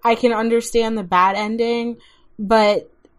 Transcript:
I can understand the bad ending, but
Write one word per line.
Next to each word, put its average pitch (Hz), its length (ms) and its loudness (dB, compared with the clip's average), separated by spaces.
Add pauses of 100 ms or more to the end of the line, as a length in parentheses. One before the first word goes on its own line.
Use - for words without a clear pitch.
I 233 120 2
can 233 180 2
understand 226 640 -2
the 208 60 -6
bad 185 320 2
ending, 233 640 -4 (420)
but 208 500 2 (300)